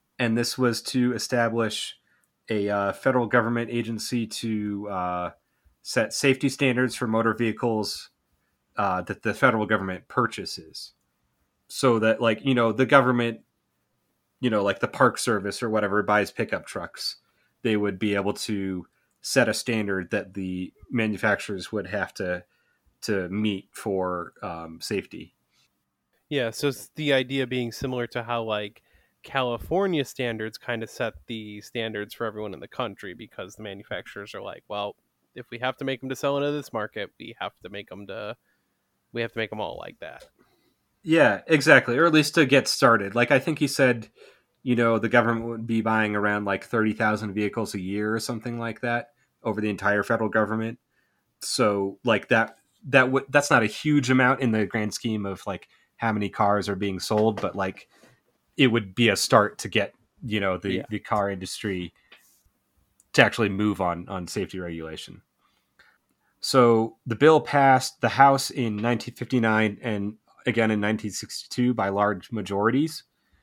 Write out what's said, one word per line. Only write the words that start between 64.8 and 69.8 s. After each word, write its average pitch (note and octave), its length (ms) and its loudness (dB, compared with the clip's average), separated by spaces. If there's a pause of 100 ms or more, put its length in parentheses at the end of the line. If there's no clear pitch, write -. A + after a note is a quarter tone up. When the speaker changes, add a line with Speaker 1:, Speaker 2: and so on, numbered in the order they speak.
Speaker 1:
So A#2 640 4
the A#2 100 -4
bill D3+ 240 8
passed C3+ 640 4
the A#2 80 2
House C3+ 400 6
in A#2 280 -2
nineteen A#2 360 -2
fifty-nine A2 680 2